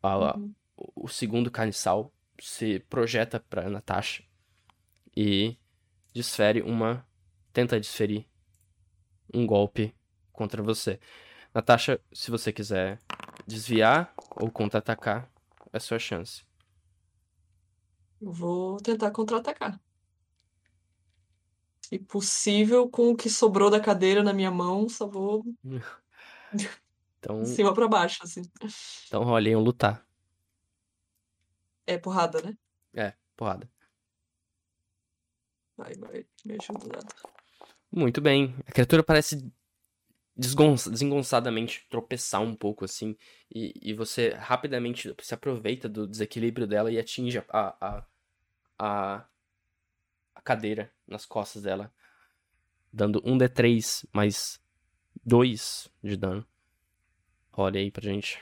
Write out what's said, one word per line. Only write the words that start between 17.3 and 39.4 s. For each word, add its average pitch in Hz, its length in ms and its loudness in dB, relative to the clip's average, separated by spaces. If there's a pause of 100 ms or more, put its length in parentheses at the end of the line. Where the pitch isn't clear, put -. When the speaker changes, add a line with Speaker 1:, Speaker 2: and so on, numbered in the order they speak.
Speaker 2:
Eu 208 140 -10
vou 180 480 -4
tentar 220 300 -2
contra-atacar. 226 680 -4 (2000)
Se - 180 -10
possível, 214 880 2
com 240 220 4
o 233 40 4
que 233 140 -4
sobrou 202 400 6
da 208 100 6
cadeira 196 440 4
na 202 100 4
minha 190 180 2
mão, 180 380 0
só 220 180 -6
vou 202 360 -2 (200)
Speaker 1:
<laughs> 131 420 -12 (1120)
Então 110 220 -6
Speaker 2:
de 113 80 -4
cima 196 240 4
pra 233 140 4
baixo, 208 360 2
assim. 180 180 -14 (680)
Speaker 1:
então 104 160 -2
role 113 260 4
aí 113 60 6
um 110 80 6
lutar. 113 420 2 (1800)
Speaker 2:
É 180 100 -2
porrada, 170 460 0
né? 208 120 -10 (380)
Speaker 1:
É, 104 200 -4 (220)
porrada. 98 340 -6 (2000)
Speaker 2:
Vai, - 180 -14
vai, 208 300 -14 (200)
me 214 100 -10
ajuda, 208 340 -10
dado. - 240 -14 (800)
Speaker 1:
Muito 143 300 2
bem. 139 340 4 (120)
A - 40 -20
criatura 160 320 6
parece 151 480 2 (840)